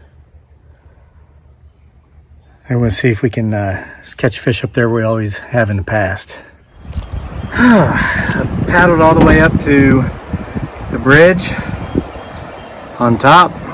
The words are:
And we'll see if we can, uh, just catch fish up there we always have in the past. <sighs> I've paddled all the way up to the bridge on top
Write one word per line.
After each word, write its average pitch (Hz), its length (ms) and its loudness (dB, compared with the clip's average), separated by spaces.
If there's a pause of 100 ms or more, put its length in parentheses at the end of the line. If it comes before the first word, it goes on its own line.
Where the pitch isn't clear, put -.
(2750)
And 120 140 0
we'll 117 120 0
see 127 180 0
if 107 100 -2
we 117 100 0
can, 110 220 -4
uh, 101 320 -4 (160)
just - 160 -16
catch - 220 -2
fish - 240 -4
up - 120 -6
there 117 140 0
we 117 140 0
always 110 360 -2
have 117 300 -2
in 104 80 -2
the 92 80 -4
past. - 560 -6 (300)
<sighs> - 220 -20 (600)
I've - 1160 0
paddled 175 340 4
all 160 140 6
the - 100 6
way 156 140 6
up 156 220 2
to 139 400 4 (880)
the 120 100 -6
bridge 165 500 4 (1500)
on 117 180 2
top 160 320 6 (240)